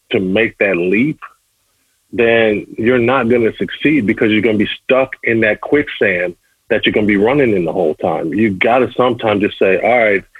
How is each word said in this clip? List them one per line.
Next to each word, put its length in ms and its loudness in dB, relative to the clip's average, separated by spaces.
to 80 0
make 400 0
that 180 0
leap, 420 0
then 540 2
you're 200 2
not 320 0
gonna 280 2
succeed 500 -2
because 240 0
you're 100 2
gonna 160 0
be 120 0
stuck 400 0
in 180 0
that 200 -2
quicksand 760 -2
that 160 0
you're 80 0
gonna 120 0
be 120 2
running 360 2
in 120 0
the 80 -4
whole 220 0
time. 380 -4
You 180 2
gotta 420 0
sometimes 480 0
just 180 -2
say, 200 2
"All 200 2
right, 240 0